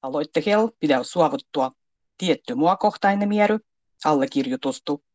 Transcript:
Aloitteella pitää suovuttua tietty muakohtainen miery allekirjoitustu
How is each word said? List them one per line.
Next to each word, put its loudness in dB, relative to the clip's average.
Aloitteella 0
pitää 2
suovuttua -2
tietty -2
muakohtainen 2
miery 2
allekirjoitustu -2